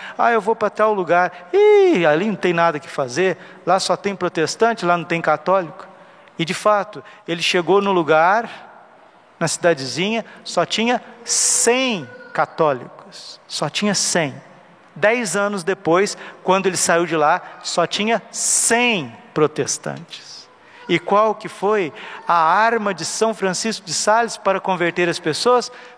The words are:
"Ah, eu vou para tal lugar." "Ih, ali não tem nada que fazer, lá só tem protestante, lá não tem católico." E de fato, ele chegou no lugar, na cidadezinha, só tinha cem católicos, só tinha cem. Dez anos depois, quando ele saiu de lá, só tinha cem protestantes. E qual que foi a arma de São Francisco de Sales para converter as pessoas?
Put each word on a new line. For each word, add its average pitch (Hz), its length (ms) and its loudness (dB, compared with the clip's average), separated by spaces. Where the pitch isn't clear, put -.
"Ah, 233 140 2
eu 226 100 2
vou 208 140 0
para 214 160 -2
tal 220 240 0
lugar." 175 580 0
"Ih, 392 540 6
ali 156 200 4
não 208 100 -2
tem 185 160 0
nada 170 260 2
que - 100 -14
fazer, 151 480 -2
lá 180 140 4
só 180 160 0
tem 202 180 -4
protestante, 180 680 -2
lá 175 120 2
não 170 80 -6
tem 170 160 -4
católico." 160 680 -2
E 170 60 -2
de 175 100 -2
fato, 202 480 0
ele 165 160 -6
chegou 180 400 2
no 202 100 0
lugar, 175 760 2
na 165 80 -2
cidadezinha, 170 760 -2
só - 220 -2
tinha 233 360 -2
cem 233 840 0
católicos, - 1160 -4
só - 220 -6
tinha 202 260 -2
cem. 151 400 -2
Dez 208 400 0
anos 202 260 -2
depois, 185 560 0
quando 190 240 2
ele 180 100 0
saiu 170 300 2
de 165 100 -2
lá, 160 240 2
só - 240 0
tinha 214 340 -2
cem 220 840 0
protestantes. - 1160 -4
E 170 100 2
qual 208 380 2
que 214 100 -14
foi 190 460 -2
a 170 80 2
arma 202 580 2
de 160 120 -8
São 220 280 -2
Francisco 196 540 -4
de 156 80 -6
Sales 220 420 0
para 190 220 -2
converter 175 500 0
as 165 120 -4
pessoas? 165 500 0